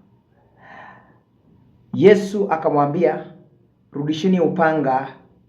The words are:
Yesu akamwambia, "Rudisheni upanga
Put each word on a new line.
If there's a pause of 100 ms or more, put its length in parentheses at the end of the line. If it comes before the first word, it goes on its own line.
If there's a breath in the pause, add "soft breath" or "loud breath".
(1900 loud breath)
Yesu
akamwambia, (680)
"Rudisheni
upanga (400)